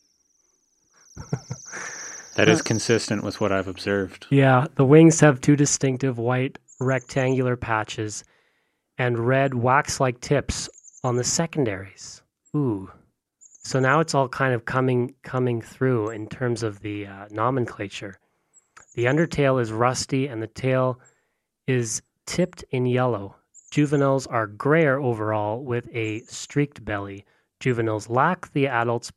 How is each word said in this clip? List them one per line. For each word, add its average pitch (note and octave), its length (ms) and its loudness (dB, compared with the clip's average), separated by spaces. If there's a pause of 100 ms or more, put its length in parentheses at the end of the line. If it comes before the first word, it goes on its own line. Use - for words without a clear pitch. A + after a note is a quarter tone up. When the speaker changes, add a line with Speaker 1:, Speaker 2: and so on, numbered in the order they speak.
(1160)
Speaker 1:
<laughs> - 140 -16 (1040)
Speaker 2:
That G#2 120 4
is A2 140 6
Speaker 1:
Uh, - 20 -6
Speaker 2:
consistent A2 600 0
with A2 180 -6
what G2+ 100 0
I've G2 160 -2
observed. G2 640 -4
Speaker 1:
Yeah, C3+ 460 4
the C#3 100 4
wings D#3 340 8
have D3 220 6
two D3 160 4
distinctive C3+ 600 0
white B2+ 400 -2 (220)
rectangular B2+ 760 0
patches G#2+ 680 -4 (760)
and B2 220 0
red C3 360 2
wax-like B2+ 680 0
tips - 480 -2 (340)
on B2 140 0
the B2 80 0
secondaries. A#2 960 -4 (340)
Ooh. G#2+ 340 -2 (760)
So - 180 -2
now C3 180 4
it's D#3+ 160 -2
all C3+ 140 2
kind C3 240 0
of A#2 120 -4
coming, B2+ 580 0
coming B2 380 -2
through A#2 500 -2
in G#2+ 160 -10
terms A#2+ 360 -4
of G#2 160 -6
the, G#2 280 -10
uh, G2 220 -16
nomenclature. A2 880 -4 (760)
The A#2 100 0
undertail C3+ 560 2
is A2 120 -4
rusty B2+ 540 -2
and A2+ 140 -8
the A2 60 -6
tail B2+ 520 -2 (680)
is A#2+ 340 -2 (240)
tipped - 460 -4
in B2+ 140 -2
yellow. B2 500 -2 (360)
Juveniles C#3 560 2
are A2 200 -2
grayer C#3 520 2
overall G#2+ 640 -2
with A#2+ 300 -6
a A2 280 -4
streaked - 640 -6
belly. G2 400 -8 (340)
Juveniles A2+ 500 -2
lack D3+ 440 0
the C3+ 140 0
adult's A#2+ 500 -2